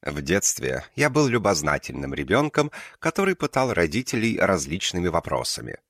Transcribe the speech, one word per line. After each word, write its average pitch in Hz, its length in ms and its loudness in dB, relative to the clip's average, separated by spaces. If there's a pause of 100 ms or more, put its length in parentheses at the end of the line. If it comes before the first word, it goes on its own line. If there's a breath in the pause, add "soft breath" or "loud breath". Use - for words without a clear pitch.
В 73 180 -6
детстве 67 720 0
я 147 160 2
был 143 160 4
любознательным 76 880 0
ребенком, 143 580 2 (280 loud breath)
который 190 360 0
пытал 131 380 0
родителей 107 640 0
различными 87 680 0
вопросами. 62 720 -4 (100)